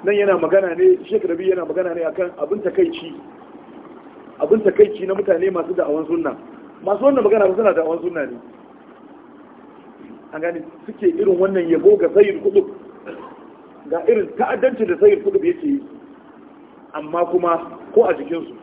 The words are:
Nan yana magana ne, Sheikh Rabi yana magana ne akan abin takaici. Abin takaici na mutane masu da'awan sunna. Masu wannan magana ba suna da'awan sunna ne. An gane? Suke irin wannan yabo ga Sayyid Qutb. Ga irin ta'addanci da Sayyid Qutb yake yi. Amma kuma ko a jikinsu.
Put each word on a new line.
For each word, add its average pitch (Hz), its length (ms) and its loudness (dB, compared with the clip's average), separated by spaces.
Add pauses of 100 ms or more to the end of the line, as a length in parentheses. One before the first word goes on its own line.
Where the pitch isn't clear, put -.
Nan 202 100 0
yana 202 240 2
magana 175 380 2
ne, 185 220 6 (100)
Sheikh 202 160 -2
Rabi 175 240 -2
yana 180 160 0
magana 170 300 -4
ne 170 100 -4
akan 175 340 -4
abin 190 220 -4
takaici. 165 540 -2 (1200)
Abin 196 220 2
takaici 208 460 2
na 190 80 -2
mutane 190 360 0
masu 180 240 -6
da'awan 151 320 -2
sunna. 160 300 -4 (480)
Masu 202 200 -2
wannan 269 200 2
magana 202 240 4
ba 185 80 0
suna 208 160 2
da'awan 160 320 -2
sunna 165 220 -6
ne. 120 100 -14 (2000)
An 156 60 -10
gane? 170 200 -6 (240)
Suke 214 240 -6
irin 180 320 2
wannan 190 320 2
yabo 196 260 6
ga 170 160 2
Sayyid 202 300 4
Qutb. 196 240 2 (1200)
Ga 165 160 -2
irin 214 300 2
ta'addanci 247 500 0
da 180 140 -2
Sayyid 208 240 6
Qutb 196 200 0
yake 349 220 -2
yi. 277 160 -2 (1080)
Amma 156 340 -4
kuma 175 300 0 (380)
ko - 100 6
a 180 100 2
jikinsu. - 380 -8 (100)